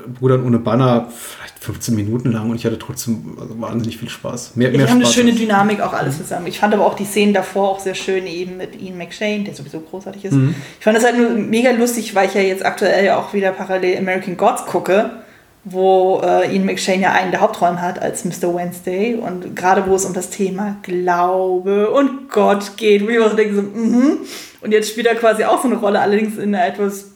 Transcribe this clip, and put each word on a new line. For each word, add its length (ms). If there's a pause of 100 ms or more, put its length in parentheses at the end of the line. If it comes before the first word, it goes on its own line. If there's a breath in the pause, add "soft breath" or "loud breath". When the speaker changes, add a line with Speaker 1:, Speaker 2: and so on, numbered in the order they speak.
(200)
Speaker 1:
Brüdern 240
ohne 140
Banner 520
vielleicht 500
fünfzehn 360
Minuten 360
lang 180
und 60
ich 100
hatte 120
trotzdem, 640
also, 200
wahnsinnig 380
viel 100
Spaß. 480
Mehr, 140
Speaker 2:
Die 80
Speaker 1:
mehr 100
Speaker 2:
haben 80
eine 80
Speaker 1:
Spaß 100
Speaker 2:
schöne 160
Speaker 1:
als 100
Speaker 2:
Dynamik 400
auch 120
alles 260
zusammen. 280
Ich 120
fand 160
aber 120
auch 80
die 100
Szenen 300
davor 360
auch 100
sehr 140
schön, 320
eben 300
mit 240
Ian 180
McShane, 460
der 100
sowieso 260
großartig 460
ist. 80
Speaker 1:
Mhm. 200 (240 loud breath)
Speaker 2:
Ich 60
fand 120
das 80
halt 140
nur 120
mega 420
lustig, 420
weil 140
ich 60
ja 60
jetzt 240
aktuell 460
auch 240
wieder 180
parallel 460
American 380
Gods 300
gucke, 440 (540 loud breath)
wo, 600
äh, 300
Ian 120
McShane 360
ja 120
einen 180
der 80
Hauptrollen 420
hat 180
als 240
Mister 300
Wednesday. 640
Und 400
gerade 320
wo 80
es 80
um 100
das 160
Thema 540
Glaube 1040
und 400
Gott 460
geht, 280
wo 40
ich 100
auch 160
denke, 220
so, 60
mhm. 560 (420 loud breath)
Und 100
jetzt 200
spielt 180
er 80
quasi 260
auch 180
so 60
eine 120
Rolle, 220
allerdings 380
in 160
einer 100
etwas 520